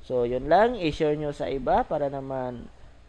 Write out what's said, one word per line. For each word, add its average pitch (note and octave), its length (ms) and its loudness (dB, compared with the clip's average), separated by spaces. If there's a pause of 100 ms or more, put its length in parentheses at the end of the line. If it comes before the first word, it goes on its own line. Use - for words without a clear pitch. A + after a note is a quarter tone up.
So, B2 240 0
yun B2+ 240 -2
lang. A3+ 240 6
I-share D#3 400 0
nyo D3+ 160 -4
sa - 160 -6
iba D3 400 0
para D3 240 -2
naman C3 560 -8 (420)